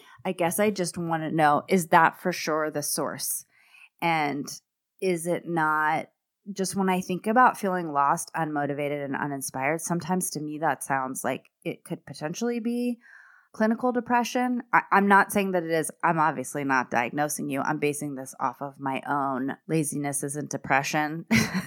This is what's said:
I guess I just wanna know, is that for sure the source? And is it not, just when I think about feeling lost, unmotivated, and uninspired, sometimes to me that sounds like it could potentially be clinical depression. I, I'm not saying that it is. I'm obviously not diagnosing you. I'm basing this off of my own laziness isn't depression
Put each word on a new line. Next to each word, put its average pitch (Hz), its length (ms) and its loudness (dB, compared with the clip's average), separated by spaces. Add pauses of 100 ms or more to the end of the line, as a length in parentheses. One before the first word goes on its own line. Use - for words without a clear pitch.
(260)
I 190 60 0
guess 175 280 0
I 214 120 4
just 180 260 -4
wanna 165 320 -2
know, 151 380 4
is 180 220 2
that 165 300 6
for 180 120 -2
sure 156 400 -2
the 151 100 -4
source? - 640 -4 (560)
And 151 460 0 (520)
is 175 280 0
it 170 200 -2
not, 156 640 0 (420)
just 190 240 -4
when 190 140 2
I 185 120 2
think 180 260 -6
about 240 300 6
feeling 180 340 -2
lost, 143 420 2
unmotivated, 143 720 -4
and 139 120 -4
uninspired, 139 640 -4
sometimes 175 500 -2
to 151 80 -8
me 151 200 -8
that 147 240 0
sounds 135 400 -4
like - 280 -6 (120)
it - 200 -8
could - 220 -10
potentially 208 540 -6
be 240 400 -4 (520)
clinical 226 400 0
depression. 240 680 0 (100)
I, - 200 6
I'm 196 160 6
not 196 240 8
saying 196 200 0
that 180 120 2
it 165 80 -4
is. 160 200 0 (120)
I'm 165 160 4
obviously 147 440 0
not 131 280 2
diagnosing 143 580 -2
you. 139 120 -2
I'm 151 180 -2
basing 147 360 -2
this 131 240 -12
off 127 220 -4
of 139 180 -8
my 135 280 -4
own 135 500 -2 (100)
laziness 147 560 -2
isn't 143 280 -6
depression 151 720 -2 (420)